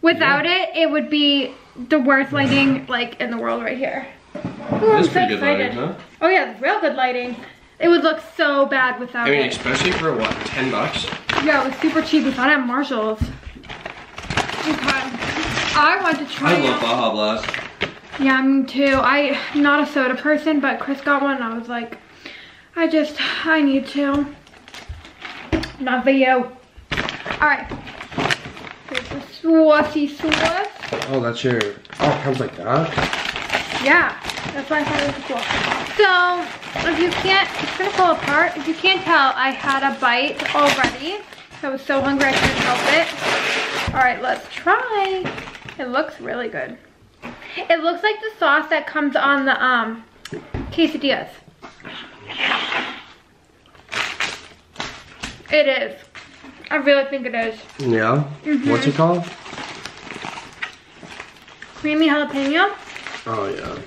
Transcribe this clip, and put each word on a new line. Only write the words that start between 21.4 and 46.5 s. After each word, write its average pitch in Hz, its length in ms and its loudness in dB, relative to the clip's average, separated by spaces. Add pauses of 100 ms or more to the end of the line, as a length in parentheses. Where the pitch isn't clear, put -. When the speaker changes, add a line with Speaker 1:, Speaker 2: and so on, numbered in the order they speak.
Speaker 1:
I 226 140 -4
was 233 120 -10
like, 233 280 -8 (760)
"I 330 120 2
just, 311 280 2 (300)
I 320 160 4
need 269 260 4
to." 285 380 0 (1500)
Not 254 240 0
for 269 80 6
you. 262 160 6
All - 1200 -2
right. 277 200 0 (1200)
There's - 200 -6
the 277 120 -8
saucy 311 840 4
sauce. 330 600 0 (420)
Speaker 2:
Oh, 135 120 0
that's 117 220 -4
your, 123 160 2 (400)
oh, 147 120 4
it - 120 -2
comes 131 160 -2
like 113 180 -4
that? 127 320 0 (920)
Speaker 1:
Yeah, 285 360 4 (340)
that's 277 160 -8
why 302 120 2
I - 20 0
thought 294 180 0
it 285 140 -2
was 262 100 -12
cool. - 1600 0
So, 320 60 0
if 302 80 -2
you 349 100 4 (120)
can't, 381 280 2 (140)
it's - 140 -8
gonna 381 140 0
fall 370 200 4
apart. 311 460 2
If 294 100 -6
you 320 80 0
can't 381 260 2
tell, 285 340 4
I 262 140 0
had 269 320 -2
a 269 180 -2
bite 262 540 0
already. 277 640 2 (460)
I 285 60 -4
was 269 120 -6
so 277 200 0
hungry 277 260 2
I 269 60 2
couldn't - 240 0
help - 1300 0
it. - 60 -6
All 269 60 2
right, 247 200 2
let's - 320 -4
try. 392 720 0 (560)
It 262 80 -6
looks 262 320 -4
really 233 300 -6
good. 131 280 -8 (800)